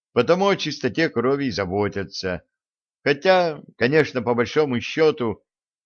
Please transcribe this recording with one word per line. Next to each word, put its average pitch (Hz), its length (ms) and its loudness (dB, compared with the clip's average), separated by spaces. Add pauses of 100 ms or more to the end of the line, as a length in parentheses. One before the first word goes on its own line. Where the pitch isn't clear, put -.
(120)
Потому 170 360 2
о 190 80 2
чистоте 143 520 -2
крови 135 380 0
и 127 60 -2
заботятся. 95 880 -4 (640)
Хотя, 160 580 2 (140)
конечно, 127 460 2
по 120 120 0
большому 120 460 0
счёту, 147 640 0 (420)